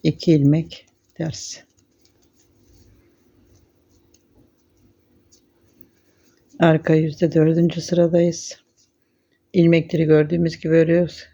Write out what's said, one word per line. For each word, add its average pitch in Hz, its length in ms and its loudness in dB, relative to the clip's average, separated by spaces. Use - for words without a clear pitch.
İki 160 300 0
ilmek 156 520 0
ters. - 420 -10
Arka 160 360 0
yüzde 156 380 -2
dördüncü 165 480 0
sıradayız. 170 760 -2
İlmekleri 165 500 2
gördüğümüz 156 560 0
gibi 160 140 -4
örüyoruz. 165 500 0